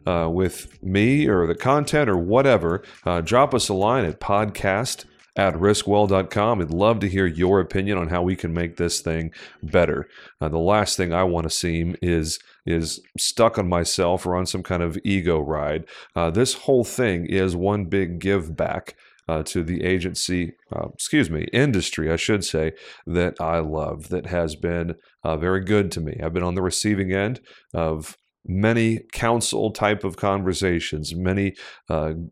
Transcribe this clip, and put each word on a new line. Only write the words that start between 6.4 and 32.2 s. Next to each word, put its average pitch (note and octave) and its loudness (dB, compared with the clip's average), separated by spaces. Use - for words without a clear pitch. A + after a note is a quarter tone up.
I'd D#2+ -2
love G2+ 4
to G2 0
hear F#2+ 2
your F2+ 4
opinion G2 -2
on E2+ -2
how F2 0
we F2+ 0
can E2+ -4
make E2+ -2
this E2+ -2
thing E2 -4
better. D2+ 2
Uh, D2+ -4
the D#2+ -2
last G2+ 2
thing F2 0
I F2+ 2
wanna E2+ 0
seem E2 -2
is, E2 0
is E2 -2
stuck - 2
on G2 0
myself F2 0
or F2+ 0
on F2+ 0
some F#2 -6
kind E2+ -2
of E2+ -4
ego F2 2
ride. D2+ -2
Uh, E2+ 2
this A2+ 2
whole C3 2
thing G2 -2
is F#2 0
one G2 0
big F2 -2
give E2+ 0
back, - -4
uh, D#2+ -2
to F2 -4
the E2+ -4
agency, F2+ -2
uh, D#2+ -6
excuse C#3 0
me, D#2+ -4
industry, G2 0
I E2 0
should G2+ 0
say, D#2 -2
that F2 0
I E2 0
love, D#2 -4
that F2+ -4
has E2+ -2
been, E2+ -4
uh, D#2+ -2
very F#2 0
good G2 2
to E2+ -6
me. D#2 -6
I've D#2+ -4
been F2 0
on F2 -2
the F#2 -2
receiving F#2+ 0
end G#2 -2
of D#2+ -4
many A2+ 2
counsel A2+ 0
type G#2 0
of F#2+ -4
conversations, F#2 -2
many, F#2+ 0
uh, D#2+ -2